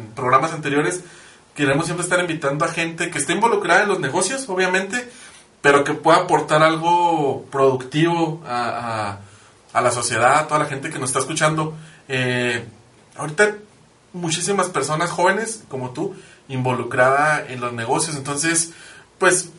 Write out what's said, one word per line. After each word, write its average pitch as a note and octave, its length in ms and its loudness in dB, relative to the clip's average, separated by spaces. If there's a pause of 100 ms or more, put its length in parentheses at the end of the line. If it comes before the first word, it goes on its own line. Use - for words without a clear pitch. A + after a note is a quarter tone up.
(160)
programas C3+ 360 2
anteriores, D3+ 520 -2 (500)
queremos C#3+ 300 2
siempre E3 180 -4
estar F#3 160 0
invitando D#3 460 -2
a E3 40 2
gente E3 400 -4
que D3 100 -6
esté E3 160 -2
involucrada G3+ 500 2
en G3+ 40 -2
los F#3+ 120 0
negocios, F#3 480 -2
obviamente, F#3+ 600 -2 (520)
pero C#3+ 220 6
que D3 100 -2
pueda D#3+ 260 4
aportar D#3 440 2
algo E3 880 2
productivo D#3 960 0
a, A2+ 720 -4 (540)
a, A#2 60 -2
a - 20 2
la B2 100 4
sociedad, A#2+ 480 2
a D#3 80 0
toda D3+ 140 0
la D3 60 0
gente C#3 240 -8
que - 80 -8
nos B2+ 120 -4
está - 80 -2
escuchando. D#3 560 0 (340)
Eh, B2 560 -2 (520)
ahorita G#3 400 0 (560)
muchísimas F#3 560 -2
personas D#3 420 -2
jóvenes G3 580 0
como B2+ 220 -8
tú F#3+ 240 -6 (320)
involucrada C3 1000 2
en B2+ 140 -10
los A#2+ 140 -6
negocios, D3 420 -2
entonces, C#3+ 560 -2 (460)
pues, F3+ 400 2